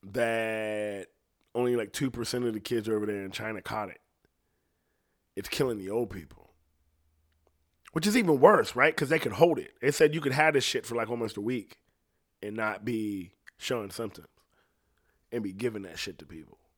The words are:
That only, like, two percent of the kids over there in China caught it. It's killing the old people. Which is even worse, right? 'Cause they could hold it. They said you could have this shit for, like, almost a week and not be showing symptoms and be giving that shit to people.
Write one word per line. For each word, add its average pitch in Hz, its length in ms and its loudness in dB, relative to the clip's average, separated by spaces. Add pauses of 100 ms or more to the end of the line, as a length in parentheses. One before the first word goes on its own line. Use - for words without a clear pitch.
That 107 1040 -4 (460)
only, 123 200 2
like, 113 180 -2
two 135 180 -2
percent 120 340 -6
of 120 80 0
the 107 80 -6
kids 110 280 -4
over 107 180 0
there 101 180 -4
in 95 80 -10
China 110 300 -8
caught 107 260 -6
it. - 120 -18 (1300)
It's 98 140 -10
killing 123 300 -2
the 95 120 -10
old 110 200 -2
people. 82 420 -16 (1400)
Which 165 140 -2
is 208 100 2
even 175 220 4
worse, 147 380 8
right? 147 200 4
'Cause 139 120 -2
they 160 100 2
could 123 140 -2
hold 147 260 6
it. - 220 -4
They 131 100 2
said 151 240 4
you 156 60 -2
could 139 120 0
have 151 220 4
this 131 100 4
shit - 200 -2
for, 117 100 -10
like, 113 140 -2
almost 117 280 -4
a 104 40 -8
week 113 400 -6 (600)
and 104 120 -10
not 107 300 -4
be 107 480 -4 (240)
showing 110 340 -6
symptoms - 380 -10 (1040)
and 117 100 -4
be 101 100 -8
giving 107 300 -6
that 87 160 -14
shit - 200 -10
to 78 80 -20
people. 80 320 -20 (200)